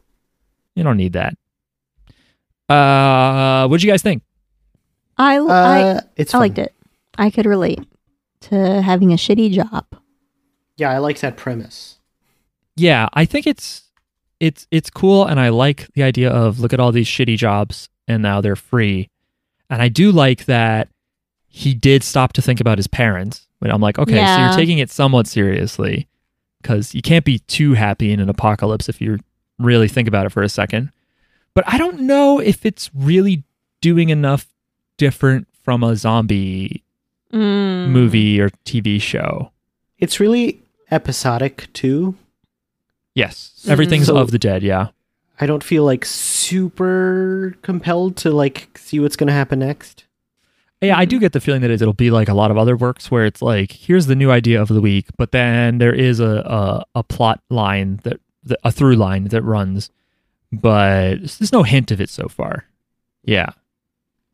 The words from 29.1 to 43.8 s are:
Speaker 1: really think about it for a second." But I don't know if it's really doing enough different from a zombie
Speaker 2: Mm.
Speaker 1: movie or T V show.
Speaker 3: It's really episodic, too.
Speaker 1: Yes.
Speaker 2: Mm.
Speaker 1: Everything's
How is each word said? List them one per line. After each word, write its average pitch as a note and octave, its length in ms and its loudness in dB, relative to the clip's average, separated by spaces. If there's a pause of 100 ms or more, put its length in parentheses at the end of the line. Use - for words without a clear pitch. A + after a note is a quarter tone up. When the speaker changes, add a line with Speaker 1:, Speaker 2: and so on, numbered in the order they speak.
Speaker 1:
really A#2+ 280 4
think A2+ 200 -2
about G2+ 180 0
it G2 60 -4
for G2+ 100 -2
a G2+ 80 0
second." A2 420 -4 (600)
But - 140 0
I B3+ 100 0
don't E4+ 240 -4
know C#4 380 2
if - 260 0
it's - 300 -6
really E3+ 480 0 (380)
doing E3 280 2
enough C#3+ 380 0 (500)
different C3 500 0 (160)
from A#2+ 200 -2
a A2+ 120 0
zombie G2+ 880 -2 (480)
Speaker 2:
Mm. G3+ 580 -2
Speaker 1:
movie G#2+ 520 2
or G2+ 80 2 (160)
T A#2+ 140 -6
V G#2 180 -2
show. - 540 -6 (480)
Speaker 3:
It's - 200 -4
really A#3 420 0 (280)
episodic, C3+ 840 -4
too. D#3+ 420 -2 (1000)
Speaker 1:
Yes. - 520 -8
Speaker 2:
Mm. - 40 -2
Speaker 1:
Everything's D3+ 380 2